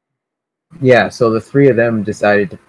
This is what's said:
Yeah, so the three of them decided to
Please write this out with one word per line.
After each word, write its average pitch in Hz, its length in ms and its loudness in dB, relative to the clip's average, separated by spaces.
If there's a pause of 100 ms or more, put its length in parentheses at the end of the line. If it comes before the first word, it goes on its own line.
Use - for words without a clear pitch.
(800)
Yeah, 120 280 2
so 113 220 -2
the 110 100 -2
three 139 280 0
of 117 80 2
them 117 260 -2
decided 104 480 -2
to - 60 -18 (120)